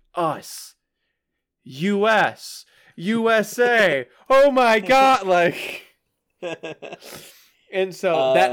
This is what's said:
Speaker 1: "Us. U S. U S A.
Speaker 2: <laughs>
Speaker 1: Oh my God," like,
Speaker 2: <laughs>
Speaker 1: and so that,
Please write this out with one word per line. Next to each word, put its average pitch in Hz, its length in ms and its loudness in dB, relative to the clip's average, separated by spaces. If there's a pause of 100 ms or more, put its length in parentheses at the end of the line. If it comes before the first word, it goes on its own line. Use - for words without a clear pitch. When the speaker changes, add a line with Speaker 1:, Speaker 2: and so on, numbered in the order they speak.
(140)
Speaker 1:
"Us. 151 600 -8 (920)
U 196 440 -4
S. 180 560 -2 (320)
U 226 340 -2
S 220 280 -2
A. 214 480 2 (120)
Speaker 2:
<laughs> - 100 -20
Speaker 1:
Oh 277 220 6
my 240 300 2
God," 254 460 2
like, 175 560 0 (600)
Speaker 2:
<laughs> - 0 - (1300)
Speaker 1:
and 190 220 -4
so 135 400 0
that, 135 180 2